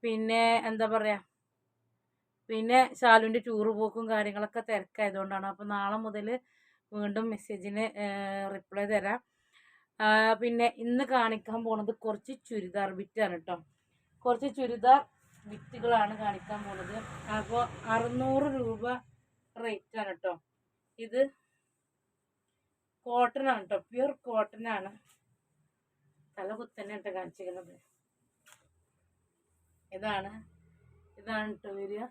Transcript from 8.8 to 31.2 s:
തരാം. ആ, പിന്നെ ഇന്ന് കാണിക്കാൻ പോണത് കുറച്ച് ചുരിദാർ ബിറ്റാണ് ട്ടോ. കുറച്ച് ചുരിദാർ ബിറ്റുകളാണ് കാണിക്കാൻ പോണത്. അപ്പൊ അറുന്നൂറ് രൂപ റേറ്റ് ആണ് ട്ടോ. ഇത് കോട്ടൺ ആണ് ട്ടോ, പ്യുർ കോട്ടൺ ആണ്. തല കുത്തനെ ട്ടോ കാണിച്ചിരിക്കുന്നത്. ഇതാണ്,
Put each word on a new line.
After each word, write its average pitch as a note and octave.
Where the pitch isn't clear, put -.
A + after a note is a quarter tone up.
തരാം. G3+
ആ, -
പിന്നെ A#3
ഇന്ന് B3
കാണിക്കാൻ A3
പോണത് A3
കുറച്ച് G#3
ചുരിദാർ G3
ബിറ്റാണ് G3
ട്ടോ. F3+
കുറച്ച് B3
ചുരിദാർ B3
ബിറ്റുകളാണ് A3
കാണിക്കാൻ G#3
പോണത്. F#3+
അപ്പൊ A3
അറുന്നൂറ് B3+
രൂപ A3+
റേറ്റ് G#3+
ആണ് F#3+
ട്ടോ. F3+
ഇത് A#3
കോട്ടൺ A#3+
ആണ് G#3+
ട്ടോ, G3+
പ്യുർ B3+
കോട്ടൺ G#3+
ആണ്. F#3+
തല F#3+
കുത്തനെ G#3+
ട്ടോ G3+
കാണിച്ചിരിക്കുന്നത്. F3+
ഇതാണ്, G3+